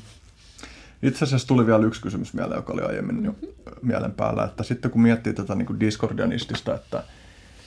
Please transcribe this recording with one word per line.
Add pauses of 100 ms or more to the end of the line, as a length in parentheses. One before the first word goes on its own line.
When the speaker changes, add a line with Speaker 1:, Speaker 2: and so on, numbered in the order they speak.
(1040)
Speaker 1:
Itse
asiassa
tuli
vielä
yksi
kysymys
mieleen,
joka
oli
aiemmin
jo
Speaker 2:
Mm-hmm.
Speaker 1:
mielen
päällä,
että
sitten
kun
miettii
tätä
niinku
discordianistista,
että (640)